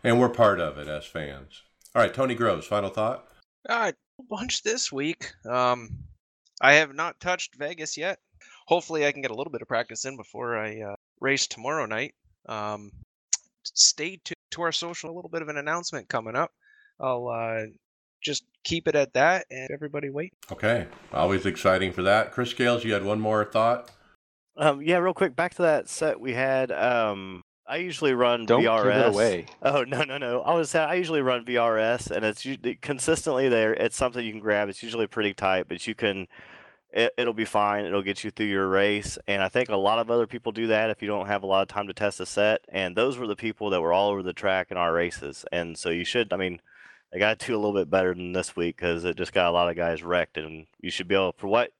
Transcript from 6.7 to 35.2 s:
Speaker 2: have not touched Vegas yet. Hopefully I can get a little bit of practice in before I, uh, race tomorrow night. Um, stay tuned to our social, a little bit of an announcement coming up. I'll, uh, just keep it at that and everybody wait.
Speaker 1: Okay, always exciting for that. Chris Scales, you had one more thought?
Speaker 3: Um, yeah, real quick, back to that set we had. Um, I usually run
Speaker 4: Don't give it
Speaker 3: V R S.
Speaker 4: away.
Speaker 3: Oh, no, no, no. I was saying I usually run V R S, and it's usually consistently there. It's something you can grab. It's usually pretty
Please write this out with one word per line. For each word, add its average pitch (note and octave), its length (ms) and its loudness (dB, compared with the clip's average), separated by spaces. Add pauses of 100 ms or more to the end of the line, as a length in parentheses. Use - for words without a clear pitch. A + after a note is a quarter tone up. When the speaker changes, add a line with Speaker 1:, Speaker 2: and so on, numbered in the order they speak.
Speaker 2:
have D3 200 4
not - 260 -6
touched F3+ 360 -4
Vegas D3+ 420 -8
yet. F3 220 -6 (480)
Hopefully D#3+ 400 2
I C#3+ 40 2
can C#3 120 -8
get B2 80 -4
a G#2+ 40 -8
little D3 160 -8
bit A#2+ 120 -8
of - 40 -14
practice A2+ 380 -4
in C3+ 120 -8
before A#2 400 -8
I, G#2+ 240 -6
uh, G2+ 140 -8 (240)
race C3+ 280 0
tomorrow C3 400 -4
night. A2 260 -4 (340)
Um, G#2 440 -6 (720)
stay - 600 2
tuned - 120 -10 (160)
to E3+ 100 -8
our E3+ 100 0
social, E3+ 380 -6
a E3 60 -12
little E3+ 140 -14
bit E3 120 -6
of D3+ 80 -8
an D3 80 -6
announcement D3+ 500 -6
coming A2+ 280 -4
up. D#3 160 0 (480)
I'll, B2 280 -4
uh, A2+ 380 -4 (560)
just C#3+ 240 -6 (180)
keep E3 240 -2
it D3+ 80 2
at C#3 180 2
that E3 360 4
and C3 220 -12
everybody D3 380 -8
wait. D3+ 240 -8 (180)
Speaker 1:
Okay, G#2+ 360 0 (260)
always F2+ 320 2
exciting F#2 460 2
for F2+ 120 -6
that. G#2 280 4
Chris A#2+ 180 -4
Scales, A#2+ 340 2
you A2 100 0
had G2 120 0
one G#2+ 140 0
more G#2+ 260 2
thought? A#2 460 0 (680)
Speaker 3:
Um, D3 240 2
yeah, E3+ 160 2
real F3 160 2
quick, D#3 220 0
back E3+ 200 -2
to F#3 60 -4
that D#3 260 2
set - 320 -2
we B2 140 -4
had. C3 380 0
Um, G2 720 0 (240)
I C#3 100 -6
usually D#3+ 360 0
run A#2+ 320 2
Speaker 4:
Don't A2+ 160 6
give A2+ 100 4
it A2 100 4
Speaker 3:
V G2+ 80 4
R - 20 4
S. A2 220 4
Speaker 4:
away. G2+ 320 2 (160)
Speaker 3:
Oh, C#3 220 2
no, C3+ 200 -2
no, C3+ 140 -4
no. B2 240 -2
I E3 140 2
was D#3+ 160 0
saying D#3+ 180 2
I F3+ 60 0
usually E3 260 0
run B2 240 2
V B2 120 0
R A#2 200 4
S, A#2 320 2
and G#2 160 -2
it's G#2+ 180 -2
usually B2 320 -4
consistently C3+ 760 0
there. A2 240 4
It's A2 220 0
something A#2+ 300 -2
you G#2+ 60 -6
can G#2+ 100 -10
grab. G#2 260 2
It's G2 140 -10
usually A2+ 240 -2
pretty G#2 300 -2